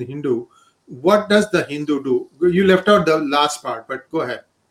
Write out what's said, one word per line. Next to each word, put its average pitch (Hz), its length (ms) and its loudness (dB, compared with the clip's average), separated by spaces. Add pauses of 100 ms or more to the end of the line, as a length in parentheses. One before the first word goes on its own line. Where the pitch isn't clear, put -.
Hindu. 131 380 -4 (400)
What 202 420 0
does 208 240 2
the 165 120 0
Hindu 147 400 -4
do? 123 260 -2 (280)
You 196 80 4
left 185 220 4
out 202 180 4
the 156 120 2
last 147 440 0
part, 117 260 -8
but 131 220 -10
go 160 120 -4
ahead. 123 220 -8 (280)